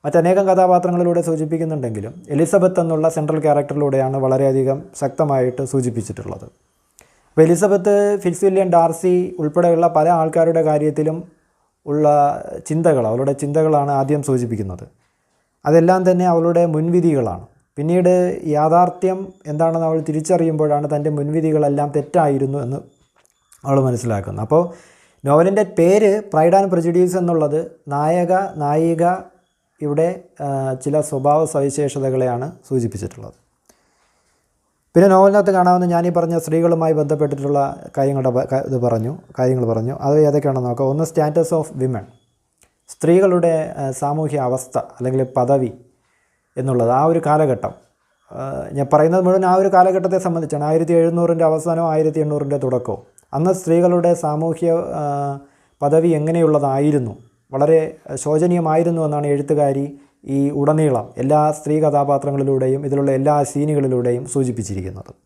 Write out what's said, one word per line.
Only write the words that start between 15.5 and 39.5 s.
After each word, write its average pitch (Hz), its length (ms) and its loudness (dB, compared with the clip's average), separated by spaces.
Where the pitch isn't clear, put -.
അതെല്ലാം 180 440 4
തന്നെ 180 160 2
അവളുടെ 170 400 2
മുൻവിധികളാണ്. 156 800 0
പിന്നീട് 180 680 0
യാഥാർത്ഥ്യം 175 840 0
എന്താണെന്ന് 165 400 -2
അവൾ 160 140 -2
തിരിച്ചറിയുമ്പോഴാണ് 156 920 -2
തൻ്റെ 147 200 -2
മുൻവിധികളെല്ലാം 147 840 -2
തെറ്റായിരുന്നു 139 640 0
എന്ന് 135 180 -6
അവൾ 139 160 2
മനസ്സിലാക്കുന്നത്. 110 640 -2
അപ്പോൾ 170 280 0
നോവലിൻ്റെ 175 380 4
പേര് 202 600 2
Pride 170 280 4
and 196 120 -2
Prejudice 180 440 0
എന്നുള്ളത് 160 520 -2
നായക, 165 440 0
നായിക 160 480 0
ഇവിടെ, 156 380 -2
ആ, 135 340 -4
ചില 147 260 -2
സ്വഭാവ 147 440 0
സവിശേഷതകളെയാണ് 135 1080 -2
സൂചിപ്പിച്ചിട്ടുള്ളത്. 107 640 -6
പിന്നെ 185 140 6
നോവലിനകത്ത് 196 420 6
കാണാവുന്ന 180 360 2
ഞാനീ 175 240 0
പറഞ്ഞ 170 280 -2
സ്ത്രീകളുമായി 165 540 0
ബന്ധപ്പെട്ടിട്ടുള്ള 143 920 -2
കാര്യങ്ങളുടെ 135 320 0
പ-, 120 140 -2
ക-, 135 220 -4
ഇത് 131 120 -4
പറഞ്ഞു, 117 400 -2
കാര്യങ്ങൾ 127 280 0